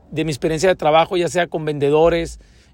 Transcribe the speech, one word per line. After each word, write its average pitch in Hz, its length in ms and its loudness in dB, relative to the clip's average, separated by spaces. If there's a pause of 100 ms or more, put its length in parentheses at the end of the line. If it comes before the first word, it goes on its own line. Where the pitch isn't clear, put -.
(120)
de 156 120 -4
mi 160 60 -4
experiencia 160 400 -2
de 180 60 0
trabajo, 160 400 2
ya 170 120 -2
sea 175 200 -2
con 160 160 -8
vendedores, 156 760 0 (360)